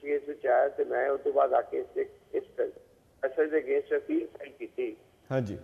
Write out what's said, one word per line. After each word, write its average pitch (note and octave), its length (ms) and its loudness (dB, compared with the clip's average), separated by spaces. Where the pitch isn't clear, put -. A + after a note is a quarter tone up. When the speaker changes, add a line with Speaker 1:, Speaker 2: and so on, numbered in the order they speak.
Speaker 1:
ਕੇਸ C#3+ 260 -2
ਵਿੱਚ D3 200 -6
ਆਇਆ B2+ 200 6
ਤੇ C#3+ 160 -2
ਮੈਂ B2 260 0
ਉਸ C#3 120 0
ਤੋਂ C#3+ 120 0
ਬਾਅਦ C3+ 200 4
ਆ A#2+ 80 6
ਕੇ C3 220 -4
ਇਸ, C3 100 -2
ਇਸ - 100 -2
ਫੈਸਲੇ - 1000 -4
ਦੇ D3+ 120 0
against C#3 480 0
ਅਪੀਲ E3 220 0
ਫਾਈਲ - 240 -14
ਕੀਤੀ। A#2 440 -8
Speaker 2:
ਹਾਂਜੀ। A2+ 320 -2